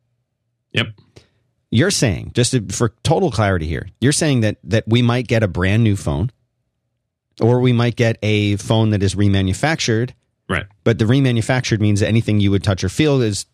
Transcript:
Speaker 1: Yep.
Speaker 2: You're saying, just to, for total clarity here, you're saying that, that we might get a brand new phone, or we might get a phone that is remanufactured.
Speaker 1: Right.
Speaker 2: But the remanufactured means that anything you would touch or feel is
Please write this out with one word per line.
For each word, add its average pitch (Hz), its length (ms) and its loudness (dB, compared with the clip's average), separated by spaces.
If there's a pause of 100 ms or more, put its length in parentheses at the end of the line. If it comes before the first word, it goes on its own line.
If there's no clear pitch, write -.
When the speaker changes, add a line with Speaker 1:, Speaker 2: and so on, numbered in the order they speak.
(720)
Speaker 1:
Yep. 113 140 -4 (840)
Speaker 2:
You're 156 200 2
saying, 90 440 -2
just 120 160 0
to, 127 160 0
for 110 260 -4 (100)
total 165 280 0
clarity 95 340 0
here, 76 220 -6 (120)
you're 127 120 2
saying 147 300 0
that, 107 240 -2
that 107 200 0
we 117 160 2
might 120 260 0
get 113 140 2
a 107 60 0
brand 92 360 0
new 107 120 2
phone, 85 340 -4 (1120)
or 120 180 4
we 127 140 2
might 117 220 0
get 113 260 0
a 104 360 0
phone 110 340 0
that 101 100 0
is 95 140 0
remanufactured. 104 960 -2 (380)
Speaker 1:
Right. 90 160 -4 (180)
Speaker 2:
But 117 160 4
the 113 60 2
remanufactured 123 760 0
means 104 220 2
that 110 60 0
anything 107 320 0
you 98 120 2
would 98 120 0
touch 95 200 -2
or 95 60 -2
feel 143 320 0
is 104 320 -4